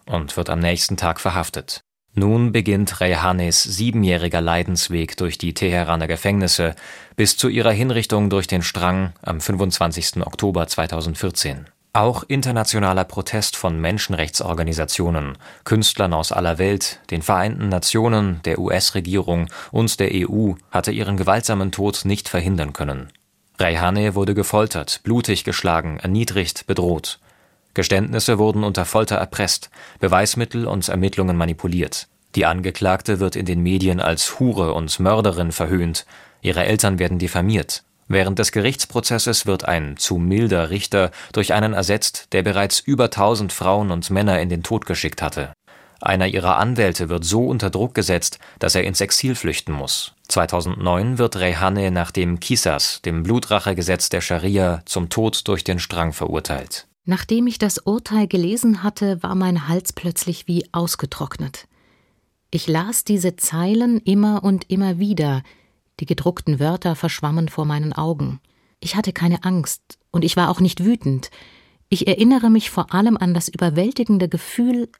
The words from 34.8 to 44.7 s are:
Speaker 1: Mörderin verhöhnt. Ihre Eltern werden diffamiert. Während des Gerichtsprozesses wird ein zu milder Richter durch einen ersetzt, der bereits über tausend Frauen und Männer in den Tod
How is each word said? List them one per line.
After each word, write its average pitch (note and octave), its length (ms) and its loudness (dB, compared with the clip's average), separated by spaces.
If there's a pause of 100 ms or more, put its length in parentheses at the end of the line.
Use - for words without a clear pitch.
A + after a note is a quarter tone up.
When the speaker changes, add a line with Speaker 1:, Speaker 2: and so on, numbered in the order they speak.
Speaker 1:
Mörderin F#2 540 2
verhöhnt. E2+ 540 -2 (340)
Ihre F2 240 0
Eltern G#2 340 2
werden F2 200 0
diffamiert. F2+ 640 0 (260)
Während F#2+ 300 2
des G#2+ 120 0
Gerichtsprozesses A#2 960 0
wird F#2+ 220 0
ein D2+ 320 -2
zu - 180 -2
milder F2+ 540 2
Richter F#2+ 400 0 (240)
durch G#2 180 0
einen G#2+ 220 2
ersetzt, F#2+ 580 -2
der F#2 100 2
bereits G2 380 0
über B2+ 300 2
tausend G#2 420 2
Frauen G2 380 0
und F2 180 -4
Männer G2 320 2
in F2+ 80 -2
den E2+ 140 -2
Tod A2 240 -4